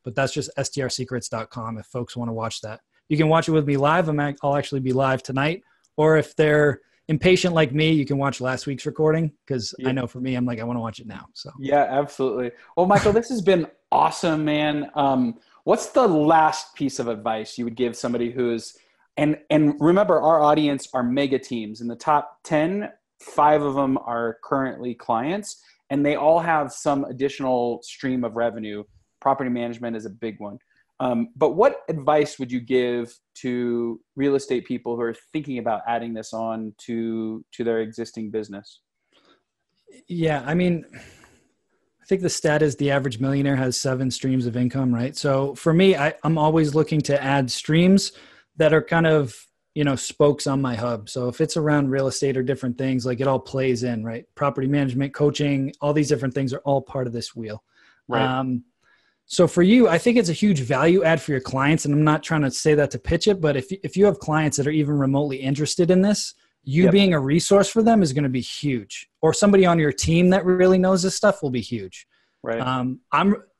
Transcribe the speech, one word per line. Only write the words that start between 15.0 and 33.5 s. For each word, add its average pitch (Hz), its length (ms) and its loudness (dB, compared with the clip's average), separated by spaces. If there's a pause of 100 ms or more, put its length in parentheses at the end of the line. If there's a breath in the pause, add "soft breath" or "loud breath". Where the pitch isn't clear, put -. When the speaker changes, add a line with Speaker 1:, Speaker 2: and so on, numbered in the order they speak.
Speaker 2:
what's 220 240 0
the 254 180 4
last 156 640 2
piece 135 240 -4
of 120 100 -4
advice 110 520 -6
you 120 60 -6
would 117 100 -8
give 117 200 -2
somebody 120 360 -4
who's, 120 440 -4 (420 soft breath)
and, 147 200 0 (140)
and 147 280 4
remember, 175 400 4
our 156 220 4
audience 147 540 2
are 127 80 -2
mega 131 340 0
teams. 110 420 -10
In 117 80 -10
the 117 80 -8
top 147 480 -2
ten, 170 480 -2 (280)
five 151 420 2
of 139 140 -2
them 135 240 0
are 117 440 -6
currently 123 520 -6
clients, 147 680 -6 (280 soft breath)
and 143 160 0
they 147 100 0
all 160 240 4
have 160 320 0
some 139 340 -2
additional 127 800 -4
stream 127 400 -6
of 110 120 -8
revenue. 110 480 -4 (380)
Property 135 280 0
management 120 460 -6
is 107 100 -10
a 107 40 -12
big 110 300 -10
one. 101 180 -12 (420)
Um, 120 360 -2
but 135 160 0
what 190 380 2
advice 151 500 0
would 123 120 -8
you 127 100 -4
give 120 520 -2 (220)
to 120 640 -4 (160)